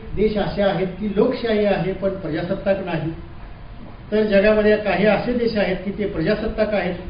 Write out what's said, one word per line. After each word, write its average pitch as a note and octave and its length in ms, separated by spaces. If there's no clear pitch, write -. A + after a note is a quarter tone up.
देश G#3 200
असे F3+ 260
आहेत F#3 240
की G3+ 300
लोकशाही A3 480
आहे F#3 280
पण G3 180
प्रजासत्ताक F3+ 720
नाही, D#3+ 280
तर G#3+ 100
जगामध्ये G#3 540
काही G3 300
असे G#3 260
देश A#3 240
आहेत F#3+ 280
की G3+ 60
ते G3 160
प्रजासत्ताक G#3+ 680
आहेत, F3+ 200